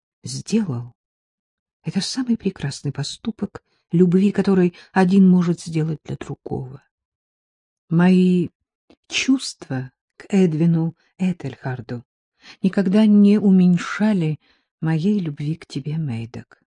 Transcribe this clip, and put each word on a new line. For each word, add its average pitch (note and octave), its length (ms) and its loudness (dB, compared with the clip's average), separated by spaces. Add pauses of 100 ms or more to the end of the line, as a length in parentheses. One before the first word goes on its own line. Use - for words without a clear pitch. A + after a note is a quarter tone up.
(240)
сделал, C3 720 -6 (880)
это E3+ 180 -6
самый B3 340 -4
прекрасный - 560 -6
поступок - 720 -10 (280)
любви, F#3 400 4
который F#3+ 420 2 (180)
один F#3+ 380 4
может F3 320 2
сделать D#3+ 420 -6
для C#3 140 -12
другого. - 640 -12 (1040)
Мои F3+ 600 2 (580)
чувства - 840 -6 (260)
к - 120 -20
Эдвину E3 680 0 (220)
Этельхарду C3 840 -8 (580)
никогда G3 440 2
не G#3 320 6
уменьшали F#3 1000 2 (420)
моей D#3+ 380 -2
любви D#3 360 -6
к - 120 -16
тебе, D3 300 -8
Мэйдок A#2 640 -10 (120)